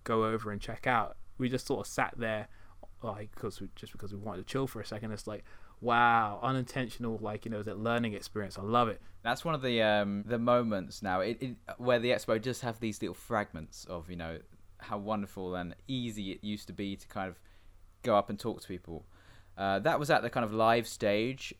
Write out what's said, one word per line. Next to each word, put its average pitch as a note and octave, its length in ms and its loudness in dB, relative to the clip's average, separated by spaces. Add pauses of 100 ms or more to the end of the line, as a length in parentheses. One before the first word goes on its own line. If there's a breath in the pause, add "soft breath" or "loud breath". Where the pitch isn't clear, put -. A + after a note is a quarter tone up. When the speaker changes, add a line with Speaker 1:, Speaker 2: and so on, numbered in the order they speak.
Speaker 1:
go A2+ 200 4
over A2 280 0
and G2+ 80 -4
check - 260 -6
out. A#2+ 300 2 (220)
We B2+ 100 2
just B2+ 180 -2
sort A#2 140 0
of G2+ 60 -4
sat - 300 -2
there, A2 320 -2 (540 soft breath)
like, G#2+ 320 -6
'cause - 260 -6
we, G2 160 -8
just - 160 -14
because G#2 200 -8
we G2+ 60 -8
wanted G2+ 280 -6
to - 60 -12
chill C3+ 140 0
for A#2+ 140 -6
a G2 60 -8
second. A2 260 -6
It's - 140 -8
like, G#2+ 180 -8 (360 loud breath)
wow, A#2 640 6
unintentional, B2 760 -2
like, G#2+ 260 -4
you A2+ 60 -6
know, G#2 120 -4
that G2+ 160 -6
learning A#2 360 2
experience. G2 440 -6
I F#2+ 40 -6
love A#2 260 4
it. G2+ 120 -4 (220 soft breath)
Speaker 2:
That's A#2+ 220 0
one E3 100 0
of C3+ 80 -2
the, A#2+ 200 4
um, G#2 440 4
the A#2 120 0
moments A#2 640 4
now, F#2 180 2
it, A2 220 0
it, B2+ 140 -6 (220)
where B2 200 4
the A#2+ 120 2
expo A2 300 2
does A#2 220 -4
have A2+ 180 -4
these A2 220 -2
little F2+ 120 -4
fragments - 680 -4
of, F2 240 -8
you F2+ 80 -10
know, E2 220 -6 (400)
how - 200 -6
wonderful G2+ 560 -4
and F2 200 -6 (140)
easy A2 440 -4
it - 100 -10
used G#2 260 -6
to F#2+ 40 -10
be G2 240 -4
to - 120 -16
kind F#2+ 200 -6
of F2 100 -12 (640 soft breath)
go A2 140 6
up G2+ 140 4
and G#2 80 -4
talk A2 240 -4
to - 60 -18
people. E2+ 360 -10 (540 soft breath)
Uh, G2 220 2
that D3 180 4
was D3 120 2
at D3 120 6
the A#2 80 -2
kind A#2+ 140 0
of G#2 80 -2
live A2+ 340 6
stage A2+ 720 0